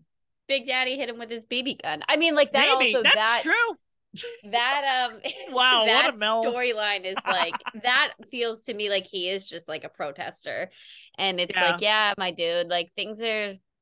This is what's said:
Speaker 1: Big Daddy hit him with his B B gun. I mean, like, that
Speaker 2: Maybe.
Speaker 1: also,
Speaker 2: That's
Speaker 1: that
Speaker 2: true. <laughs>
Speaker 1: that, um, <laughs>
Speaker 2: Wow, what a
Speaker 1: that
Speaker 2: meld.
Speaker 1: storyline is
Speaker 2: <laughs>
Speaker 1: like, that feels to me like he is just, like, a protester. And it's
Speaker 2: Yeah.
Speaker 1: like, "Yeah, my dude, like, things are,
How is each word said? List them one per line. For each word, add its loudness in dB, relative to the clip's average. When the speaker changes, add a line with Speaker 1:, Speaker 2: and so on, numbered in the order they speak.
Speaker 1:
Big 0
Daddy -2
hit -6
him -10
with -12
his -10
B -4
B -4
gun. -6
I 4
mean, 2
like, 4
that 4
Speaker 2:
Maybe. -
Speaker 1:
also, 4
Speaker 2:
That's 6
Speaker 1:
that 4
Speaker 2:
true. 2
<laughs> -10
Speaker 1:
that, 0
um, -18
<laughs> -10
Speaker 2:
Wow, 4
what 6
a 0
Speaker 1:
that -6
Speaker 2:
meld. 0
Speaker 1:
storyline -2
is -6
Speaker 2:
<laughs> -12
Speaker 1:
like, 0
that 2
feels -4
to -8
me -4
like 0
he -6
is -4
just, -12
like, -8
a -12
protester. -10
And 0
it's -2
Speaker 2:
Yeah. 0
Speaker 1:
like, 2
"Yeah, 4
my -2
dude, -2
like, -2
things -10
are, -4